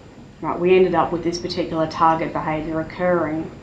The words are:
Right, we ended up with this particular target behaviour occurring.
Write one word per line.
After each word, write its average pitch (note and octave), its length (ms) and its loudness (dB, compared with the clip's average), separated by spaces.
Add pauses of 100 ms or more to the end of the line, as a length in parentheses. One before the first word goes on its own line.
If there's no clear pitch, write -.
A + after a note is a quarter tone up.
(400)
Right, - 180 -4
we F3+ 160 4
ended F#3 200 6
up D#3 180 2
with E3 100 -4
this E3+ 160 -2
particular D#3+ 480 -2
target D#3+ 460 2
behaviour D#3 480 -4
occurring. D#3+ 680 -2 (120)